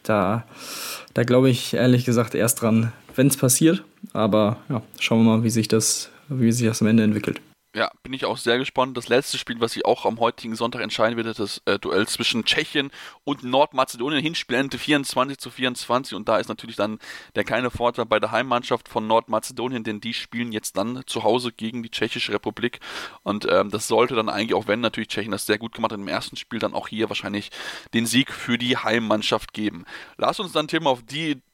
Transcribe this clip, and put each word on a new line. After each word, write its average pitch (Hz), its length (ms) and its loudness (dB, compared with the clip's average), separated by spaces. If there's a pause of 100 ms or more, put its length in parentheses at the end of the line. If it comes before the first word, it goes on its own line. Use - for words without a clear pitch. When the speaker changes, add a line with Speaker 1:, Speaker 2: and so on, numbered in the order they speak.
Speaker 1:
da, 107 420 2 (720)
da 120 80 2
glaube 127 260 6
ich - 240 0
ehrlich 123 320 4
gesagt 117 280 2
erst - 280 0
dran, 113 320 2 (240)
wenn's 135 180 6
passiert. 160 480 4 (300)
Aber 107 420 4 (140)
ja, 135 120 -2 (200)
schauen 113 240 4
wir 113 100 6
mal, 113 80 2
wie 120 60 4
sich 110 180 0
das, - 440 0 (180)
wie 127 240 2
sich 117 120 2
das 113 160 2
am 113 60 4
Ende 110 160 6
entwickelt. 107 380 0 (340)
Speaker 2:
Ja, 110 160 0 (100)
bin 127 120 -12
ich 131 120 -6
auch 110 120 -2
sehr 117 200 2
gespannt. 131 400 -2
Das 117 100 -10
letzte 131 300 2
Spiel, 120 220 -8
was 117 140 0
sich - 120 -4
auch - 220 2
am 113 120 -2
heutigen 117 360 -2
Sonntag 120 260 -4
entscheiden 110 340 2
wird, 113 120 -2
ist 110 120 -6
das, 101 260 -4
äh, 101 120 2
Duell 95 300 0
zwischen - 360 -2
Tschechien 147 460 0 (340)
und 143 200 -4
Nordmazedonien. 135 800 0
Hinspiel 156 340 -2
endete 131 220 -2
vierundzwanzig 139 580 0
zu - 140 -14
vierundzwanzig 123 640 -2
und 104 120 -6
da 110 100 4
ist 104 100 0
natürlich 113 300 -10
dann 107 200 -2 (380)
der 104 80 0
kleine 120 260 0
Vorteil 120 380 -2
bei 107 120 4
der 107 120 -4
Heimmannschaft 120 560 0
von 110 180 -4
Nordmazedonien, 113 800 0
denn 107 160 -6
die 113 160 -8
spielen 120 380 -6
jetzt - 220 -6
dann 117 300 -4
zu - 180 -6
Hause 120 280 2
gegen 113 320 -8
die 113 80 -14
Tschechische - 420 -4
Republik 104 460 -4 (420)
und, 104 260 -4
ähm, 95 220 2
das - 180 -4
sollte 120 280 2
dann 110 140 0
eigentlich, 107 260 0
auch 117 120 0
wenn 104 120 2
natürlich 110 300 -4
Tschechien 107 240 -4
das 101 120 -6
sehr 107 140 0
gut 110 160 -12
gemacht 110 160 -2
hat 110 80 -6
im 101 80 -8
ersten - 300 -4
Spiel, - 220 -8
dann 107 140 -2
auch - 140 -6
hier 107 220 -2
wahrscheinlich 101 420 -6 (420)
den 117 140 2
Sieg 120 240 2
für - 260 -4
die 123 200 0
Heimmannschaft 110 760 0
geben. 101 300 -4 (340)
Lass - 220 -2
uns 180 140 -8
dann, 156 140 -2
Tim, 160 200 0
auf 123 160 0
die 143 380 -6 (120)